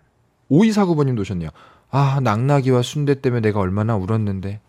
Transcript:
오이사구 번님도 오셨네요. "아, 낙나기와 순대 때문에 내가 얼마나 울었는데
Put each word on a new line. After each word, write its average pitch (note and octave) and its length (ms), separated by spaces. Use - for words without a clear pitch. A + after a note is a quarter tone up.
오이사구 G3 460
번님도 C3+ 260
오셨네요. F2 280
"아, C#3 320
낙나기와 B2+ 580
순대 C#3 400
때문에 B2 200
내가 G#2+ 180
얼마나 G#2 360
울었는데 G2+ 720